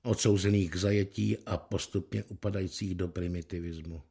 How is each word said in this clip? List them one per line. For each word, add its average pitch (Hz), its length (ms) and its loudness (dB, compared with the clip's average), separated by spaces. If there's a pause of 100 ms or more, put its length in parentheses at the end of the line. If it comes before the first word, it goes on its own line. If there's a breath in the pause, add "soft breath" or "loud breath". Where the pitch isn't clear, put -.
odsouzených 101 680 4
k 85 60 -6
zajetí 104 600 2
a - 180 -4
postupně - 680 -4
upadajících 98 680 -4
do 90 140 -2
primitivismu. 85 1040 -6